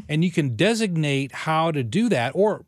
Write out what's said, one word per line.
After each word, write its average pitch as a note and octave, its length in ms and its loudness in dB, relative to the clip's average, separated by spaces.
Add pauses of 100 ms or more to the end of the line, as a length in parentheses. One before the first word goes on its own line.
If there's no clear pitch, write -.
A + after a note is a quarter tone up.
And D#3 160 0
you F3+ 80 0
can C#3+ 240 0
designate D#3+ 800 0
how D#3+ 380 0
to D3 120 -2
do E3 240 0
that, C3+ 280 0
or F#3+ 320 0